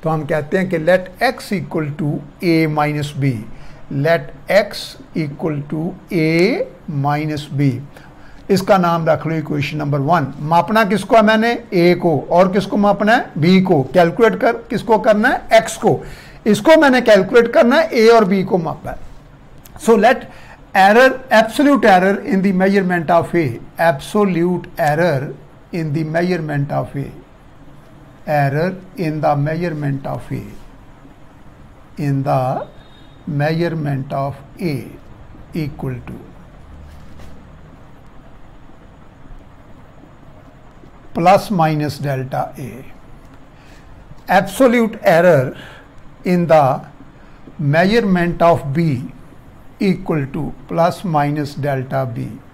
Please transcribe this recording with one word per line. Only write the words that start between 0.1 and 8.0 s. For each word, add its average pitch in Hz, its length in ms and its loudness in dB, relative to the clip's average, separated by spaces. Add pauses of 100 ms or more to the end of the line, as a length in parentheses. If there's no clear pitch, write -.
कहते 151 320 -4
हैं 185 120 -2
कि 160 160 -4
let 185 220 2 (260)
x - 260 -12
equal 156 260 -4 (140)
to 147 200 -4 (240)
A 160 240 2
minus 147 440 -2 (100)
B, 139 100 0 (720)
let 165 280 0 (160)
x - 460 -2 (200)
equal 151 460 -6 (100)
to 165 220 -6 (200)
A 180 520 2 (400)
minus 147 400 -4 (140)
B। 143 120 2 (800)